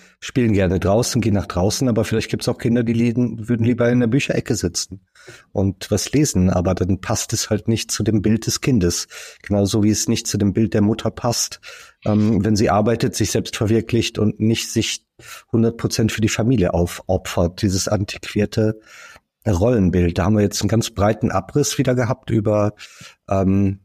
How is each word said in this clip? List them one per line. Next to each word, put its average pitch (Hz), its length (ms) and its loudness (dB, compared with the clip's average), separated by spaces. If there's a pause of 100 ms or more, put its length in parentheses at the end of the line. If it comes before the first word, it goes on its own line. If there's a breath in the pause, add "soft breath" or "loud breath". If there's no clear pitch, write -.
(200 loud breath)
spielen 117 320 0
gerne 95 260 2
draußen, 110 420 2
gehen 107 140 2
nach 101 120 0
draußen, 107 420 0
aber 98 160 0
vielleicht - 260 -2
gibt's - 180 -4
auch 120 100 -2
Kinder, 120 240 0
die 113 100 0
lieben, 117 560 0
würden 117 160 0
lieber 120 260 2
in 123 100 4
der 123 60 2
Bücherecke - 480 0
sitzen - 460 -6 (520 loud breath)
und 98 380 -2
was 104 220 -2
lesen, 92 380 2
aber 90 240 0
dann 92 260 0
passt - 320 -4
es - 160 -4
halt 104 200 -2
nicht 113 220 -2
zu - 120 -4
dem 107 200 2
Bild 110 240 0
des - 140 -4
Kindes. 92 480 0 (340 loud breath)
Genauso 101 400 0
wie 104 80 4
es - 180 0
nicht 113 180 -2
zu - 120 -4
dem 101 140 2
Bild 113 220 0
der 110 80 2
Mutter 110 280 0
passt, - 500 -4 (440 loud breath)
ähm, 104 400 2
wenn 110 100 2
sie - 160 2
arbeitet, 107 440 0
sich - 160 -2
selbst - 260 -4
verwirklicht 110 640 0
und 107 220 0
nicht 110 300 0
sich - 360 -4 (460 loud breath)
hundert 117 240 2
Prozent - 360 0
für - 80 -6
die 107 80 2
Familie 110 460 2
aufopfert. 87 880 -2
Dieses 95 260 0
antiquierte 104 880 -2 (680 loud breath)
Rollenbild. 92 720 2
Da 92 60 0
haben 104 120 2
wir 107 60 4
jetzt 101 180 -2
einen 104 80 -2
ganz - 220 0
breiten 110 400 0
Abriss - 480 -2
wieder 131 160 0
gehabt 123 340 -2
über, 107 460 0 (540 loud breath)
ähm, 98 560 2